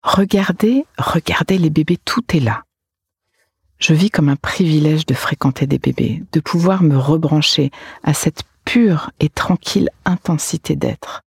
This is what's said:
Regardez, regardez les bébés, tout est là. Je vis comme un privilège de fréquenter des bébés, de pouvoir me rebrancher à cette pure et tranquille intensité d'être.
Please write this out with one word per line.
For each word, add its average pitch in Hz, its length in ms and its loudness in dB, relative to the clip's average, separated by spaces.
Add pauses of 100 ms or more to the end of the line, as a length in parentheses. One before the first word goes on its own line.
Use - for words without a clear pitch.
Regardez, 196 800 2 (120)
regardez - 600 -2
les 165 120 2
bébés, 156 340 0
tout - 200 -4 (120)
est 151 60 4
là. 110 220 -2 (1160)
Je - 140 0
vis 180 180 2
comme 147 180 2
un 139 60 2
privilège 156 720 0
de 139 80 -2
fréquenter - 520 -2
des 139 140 -2
bébés, 127 440 -2 (100)
de 165 60 2
pouvoir 180 440 0
me 143 140 4
rebrancher 151 760 0 (320)
à 151 100 0
cette - 300 -2 (220)
pure 208 540 2
et 151 100 2
tranquille - 600 -2 (160)
intensité 165 720 -2
d'être. - 560 -6